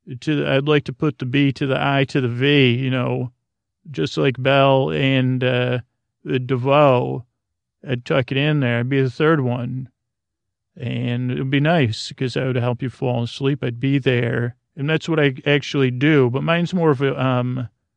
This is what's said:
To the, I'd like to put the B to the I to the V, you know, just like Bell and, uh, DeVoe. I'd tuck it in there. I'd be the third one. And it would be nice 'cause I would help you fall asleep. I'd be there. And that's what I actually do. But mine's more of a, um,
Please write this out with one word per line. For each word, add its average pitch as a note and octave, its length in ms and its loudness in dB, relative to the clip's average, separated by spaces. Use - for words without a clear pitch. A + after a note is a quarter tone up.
To D#3 140 -2
the, C#3 160 -2
I'd C#3 160 2
like D3+ 180 2
to C3 80 -8
put D3+ 260 -4
the C3+ 60 -6
B C#3 280 2
to D3 140 -6
the C3 120 -2
I C#3 260 0
to C#3+ 160 -2
the B2 60 2
V, C3 440 2
you B2+ 180 -2
know, B2+ 420 -4
just D3 280 -6
like C#3 240 2
Bell C3+ 500 4
and, C3 520 0
uh, B2 360 0
DeVoe. C3 1000 2
I'd B2 180 -4
tuck D3 260 0
it C3 60 -2
in D3 220 2
there. A#2+ 200 0
I'd B2 100 -2
be C#3 120 2
the C3 80 0
third D#3 320 2
one. B2+ 480 -6
And B2 540 -4
it B2+ 80 -4
would C3+ 140 -4
be C#3 80 2
nice D3 540 0
'cause C3 240 -6
I C3+ 80 -2
would B2+ 100 -2
help A#2+ 260 -2
you C3 80 -6
fall B2 320 -4
asleep. C#3 420 -4
I'd A#2+ 160 -6
be C3+ 200 0
there. A#2+ 560 0
And C#3+ 120 -4
that's D#3 200 -2
what D#3+ 100 0
I C#3 160 4
actually C#3+ 460 2
do. C3+ 380 4
But C3+ 120 -4
mine's E3 320 0
more E3 160 2
of C3+ 120 2
a, C#3 200 0
um, B2+ 460 -2